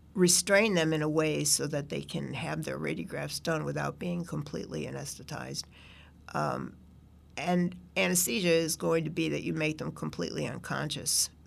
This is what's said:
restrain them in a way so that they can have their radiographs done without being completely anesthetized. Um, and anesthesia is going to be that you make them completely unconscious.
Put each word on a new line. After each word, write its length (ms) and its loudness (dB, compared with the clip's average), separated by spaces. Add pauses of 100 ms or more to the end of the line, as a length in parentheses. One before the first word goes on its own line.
(140)
restrain 600 6
them 180 4
in 100 2
a 60 0
way 360 2
so 220 2
that 220 -4
they 140 -4
can 320 -6
have 300 -4
their 140 -4
radiographs 640 -6
done 220 0
without 340 -4
being 260 -4
completely 600 -6
anesthetized. 800 -10 (680)
Um, 420 -2 (600)
and 400 2 (200)
anesthesia 560 2
is 240 4
going 280 2
to 60 -2
be 180 0
that 140 -2
you 100 -2
make 260 0
them 140 -6
completely 540 -4
unconscious. 840 -2 (160)